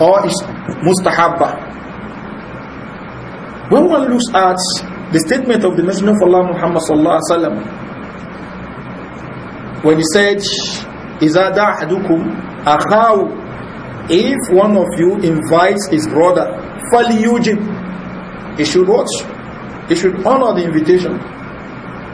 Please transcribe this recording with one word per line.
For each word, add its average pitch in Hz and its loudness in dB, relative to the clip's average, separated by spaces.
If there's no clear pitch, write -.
Or 196 6
is 170 -2
mustahabba? 170 2
When 302 6
one 277 2
looks 247 2
at 185 4
the 160 4
statement 233 2
of 175 0
the 165 4
Messenger 190 2
of 185 2
Allah 180 6
Muhammad 170 0
sallallahu 160 4
alaihi 160 0
wasallam, 160 0
when 156 6
he 160 2
said, 202 4
"إِذَا 180 4
دَعَ 208 2
أَحَدُكُمْ 165 0
أَخَاهُ," - 0
if 240 2
one 202 6
of 175 4
you 175 4
invites 165 2
his 151 2
brother, 165 4
فَلْيُجِبْ, - 0
he 147 0
should 180 2
watch, 226 2
he 160 2
should 180 0
honor 247 2
the 175 0
invitation. 165 2